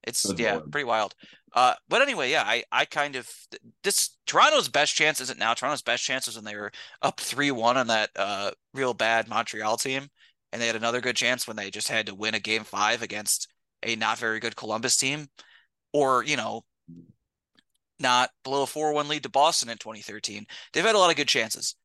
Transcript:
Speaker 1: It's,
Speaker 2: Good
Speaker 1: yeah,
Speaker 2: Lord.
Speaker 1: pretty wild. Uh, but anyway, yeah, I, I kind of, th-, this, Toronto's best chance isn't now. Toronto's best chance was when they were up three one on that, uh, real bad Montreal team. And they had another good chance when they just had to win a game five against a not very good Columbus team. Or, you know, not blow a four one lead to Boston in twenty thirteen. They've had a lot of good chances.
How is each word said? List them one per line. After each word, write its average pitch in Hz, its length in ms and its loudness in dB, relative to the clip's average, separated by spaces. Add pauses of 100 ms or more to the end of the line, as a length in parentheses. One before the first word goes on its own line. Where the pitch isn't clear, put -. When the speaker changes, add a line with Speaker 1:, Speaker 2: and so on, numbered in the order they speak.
Speaker 1:
It's, - 220 -2
Speaker 2:
Good 98 140 -2
Speaker 1:
yeah, 110 160 4
Speaker 2:
Lord. - 160 -8
Speaker 1:
pretty 147 140 -2
wild. 110 300 0 (380)
Uh, 123 200 6 (140)
but 208 140 2
anyway, 208 280 0
yeah, 147 160 2
I, 113 260 0
I 143 140 2
kind 143 300 -2
of, 123 120 -8 (220)
th-, - 120 -16 (220)
this, - 340 0 (100)
Toronto's 247 420 4
best 147 240 2
chance 156 280 2
isn't 127 180 -8
now. 113 140 2
Toronto's 135 280 -2
best 120 220 -2
chance 131 240 -4
was 113 80 -8
when 107 100 -14
they 104 100 -10
were 104 160 -8 (300)
up - 180 -2
three 143 320 0
one 120 260 4
on 123 100 2
that, 110 280 2
uh, 98 360 -2 (220)
real 131 200 0
bad 113 340 2
Montreal 110 500 -2
team. 135 320 -4 (420)
And 117 100 -6
they 117 60 0
had 113 80 0
another 117 260 0
good 120 140 -2
chance 123 320 0
when 110 100 -10
they 98 140 -8
just 104 160 -6
had 110 200 -2
to 101 80 -10
win 110 200 -4
a 104 40 -2
game 107 260 -2
five 107 360 0
against 104 460 -4 (360)
a 113 120 -2
not 110 240 0
very 110 200 -2
good 113 160 -6
Columbus 113 420 -2
team. 143 300 -2 (680)
Or, 131 300 4
you 143 140 -2
know, 113 260 -6 (1400)
not 127 300 4 (140)
blow 139 200 0
a 131 40 0
four 151 260 -2
one 147 140 0
lead 147 160 -4
to 131 60 -8
Boston 139 400 4
in 113 80 -8
twenty 107 240 -14
thirteen. 104 440 -10 (260)
They've 165 140 0
had 220 80 4
a 208 60 6
lot 180 100 8
of 165 60 4
good 143 120 0
chances. - 580 -2